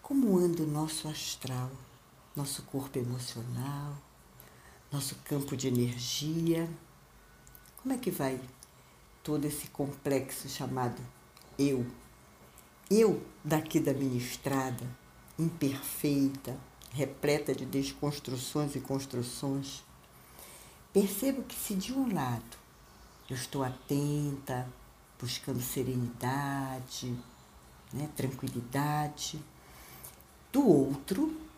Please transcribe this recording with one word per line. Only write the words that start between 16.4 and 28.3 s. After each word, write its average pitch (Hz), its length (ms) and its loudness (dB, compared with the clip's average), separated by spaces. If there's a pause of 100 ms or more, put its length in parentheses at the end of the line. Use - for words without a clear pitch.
repleta 147 640 2
de 131 120 -6
desconstruções 139 1080 -2
e 131 60 -2
construções. 135 1040 -4 (1080)
Percebo 254 480 2
que - 120 -10
se - 200 -4
de 196 180 -2
um 262 220 0
lado 120 440 -2 (680)
eu 131 80 -4
estou 135 260 -4
atenta, 139 1080 0 (480)
buscando 123 440 -4
serenidade, 127 1600 -2 (760)
né, 151 240 -4
tranquilidade, 143 1200 -2 (1120)